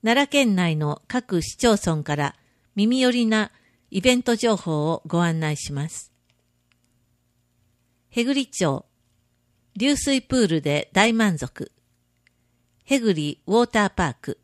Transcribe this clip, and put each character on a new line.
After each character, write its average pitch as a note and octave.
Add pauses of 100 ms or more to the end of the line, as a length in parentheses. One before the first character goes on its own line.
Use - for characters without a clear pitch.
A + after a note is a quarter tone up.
奈 B3+
良 -
県 C4
内 F3
の D3
各 A3+
市 -
町 A#3+ (100)
村 D#3
か D3
ら C#3+ (380)
耳 A3+
寄 B3+
り A#3+
な A3 (400)
イ F#3
ベ B3+
ン B3
ト A#3
情 A3
報 D#3
を -
ご E3+
案 E3
内 D3+
し -
ま C#3+
す。 - (2000)
へ A#3
ぐ C4+
り C4+
町、 D3 (920)
流 C4+
水 C4+
プ -
ー A#3
ル D#3+
で D3
大 A3
満 G#3
足。 - (1120)
へ C#4
ぐ A3
り D3
ウ F#3
ォ A#3+
ー A#3+
タ G#3
ー -
パ F3
ー B2
ク。 -